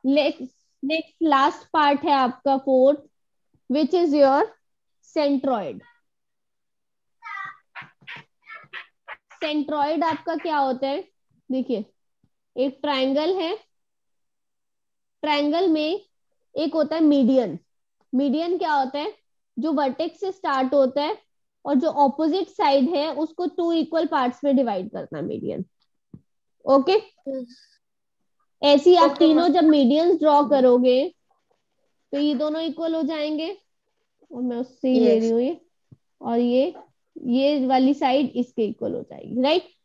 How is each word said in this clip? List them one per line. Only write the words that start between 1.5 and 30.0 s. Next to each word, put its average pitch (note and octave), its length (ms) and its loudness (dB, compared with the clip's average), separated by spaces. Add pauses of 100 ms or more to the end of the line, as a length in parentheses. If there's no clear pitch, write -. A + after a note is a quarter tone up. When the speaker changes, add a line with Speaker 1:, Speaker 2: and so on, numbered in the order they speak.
Speaker 1:
part C#4+ 300 2
है D#4 80 0
आपका C4+ 460 0
fourth, C4+ 420 4 (680)
which C#4 240 0
is E4+ 200 2
your C#4 300 4 (720)
centroid। C4 640 -2 (3500)
Centroid D4+ 720 -4
आपका E4 320 -4
क्या D#4 220 -4
होता C4+ 300 -2
है? D4 160 -6 (460)
देखिए, B3 340 -4 (720)
एक C4 260 -4
triangle C#4+ 540 -2
है, F4 180 -4 (1700)
Triangle D4 440 0
में D#4+ 380 0 (500)
एक D4+ 180 -4
होता D#4 220 0
है D#4+ 80 2
median। C4 560 2 (540)
Median D4+ 440 -2
क्या D#4 160 -2
होता C#4 260 -2
है? G4+ 140 -6 (440)
जो D4+ 160 -2
vertex D4 460 -4
से F#4+ 120 -6
start C4+ 420 -4
होता C#4 300 2
है F#4 140 -4 (480)
और C#4+ 100 -2
जो D4 140 2
अपोजिट D4+ 580 0
side C#4 480 0
है D4 200 -2
उसको D#4+ 320 -6
टू E4+ 240 -2
equal D#4+ 340 -2
parts B3+ 380 -4
में C#4 120 2
divide G#3+ 360 -2
करता - 260 -12
है C#3+ 60 -8
median। - 420 -8 (1000)
ओके, C#4 280 4
Speaker 2:
यस। C4 680 -6 (1000)
Speaker 1:
ऐसे C#4+ 280 4
ही F4+ 60 8
आप E4 140 6
Speaker 2:
ओके, - 100 -6
Speaker 1:
तीनों D#4+ 240 4
Speaker 2:
मैम। D#4+ 100 2
Speaker 1:
जब E4 100 4
medians D4+ 560 4